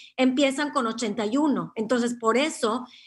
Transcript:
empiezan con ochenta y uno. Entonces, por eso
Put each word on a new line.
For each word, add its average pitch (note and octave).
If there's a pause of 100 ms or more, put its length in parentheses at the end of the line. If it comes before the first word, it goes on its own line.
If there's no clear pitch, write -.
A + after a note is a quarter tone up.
(180)
empiezan C4+
con C4+
ochenta A3
y G#3+
uno. A#3+
Entonces, A#3+
por A3+
eso B3+ (220)